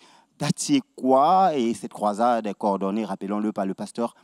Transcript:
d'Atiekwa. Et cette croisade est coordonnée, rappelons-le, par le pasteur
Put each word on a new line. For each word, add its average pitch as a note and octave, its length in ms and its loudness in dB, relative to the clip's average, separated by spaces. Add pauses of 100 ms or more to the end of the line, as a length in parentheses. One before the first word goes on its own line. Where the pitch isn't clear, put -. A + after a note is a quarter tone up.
(380)
d'Atiekwa. D3 1160 2
Et A#2 180 0
cette A2 180 -10
croisade A2 540 0
est G2 80 -4
coordonnée, G2 500 -2
rappelons-le, G2+ 460 -4
par G2+ 160 -4
le F#2+ 80 -4
pasteur A#2 500 -6